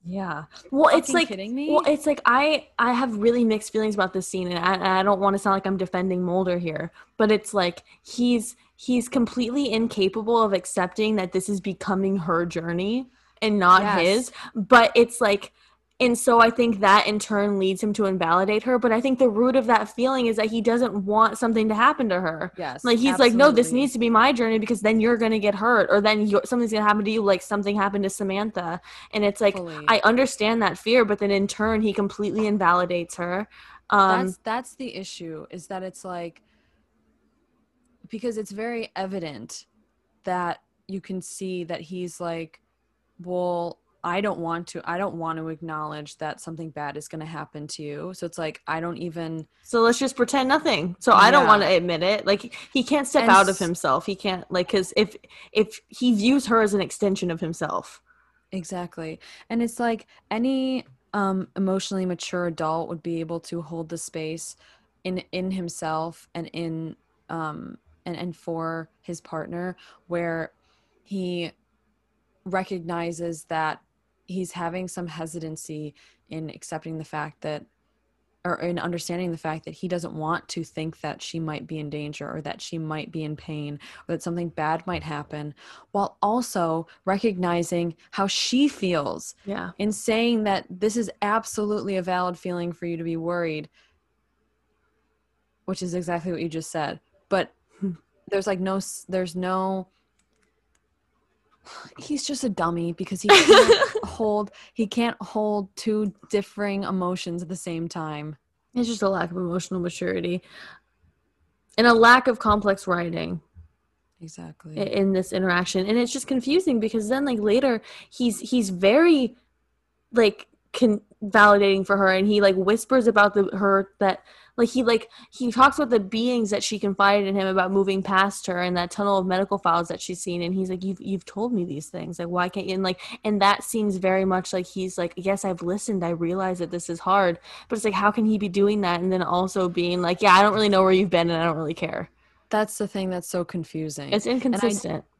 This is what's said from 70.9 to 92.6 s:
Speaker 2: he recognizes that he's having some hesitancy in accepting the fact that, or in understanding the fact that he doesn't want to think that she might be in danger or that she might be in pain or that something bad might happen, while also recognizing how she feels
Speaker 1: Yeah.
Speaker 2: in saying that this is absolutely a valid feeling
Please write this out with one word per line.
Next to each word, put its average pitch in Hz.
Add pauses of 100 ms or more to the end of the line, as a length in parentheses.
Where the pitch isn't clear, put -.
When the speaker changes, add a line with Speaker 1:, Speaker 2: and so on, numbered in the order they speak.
Speaker 2:
he 180 (920)
recognizes 170
that 160 (460)
he's 185
having 180
some 175
hesitancy 156 (360)
in 160
accepting 160
the 160
fact 151
that, 151 (800)
or 180
in 175
understanding 175
the 165
fact 160
that 160
he -
doesn't 175
want 156
to -
think 160
that 151
she -
might 156
be 160
in 151
danger 147
or 156
that 147
she -
might 156
be 160
in 151
pain 147 (280)
or 170
that 160
something 170
bad 160
might 175
happen, 147 (380)
while 196
also 185 (180)
recognizing 175 (140)
how 196
she 254
feels 156 (100)
Speaker 1:
Yeah. 185
Speaker 2:
in 208
saying 226
that 196
this 202
is 220 (100)
absolutely 208
a 185
valid 180
feeling 175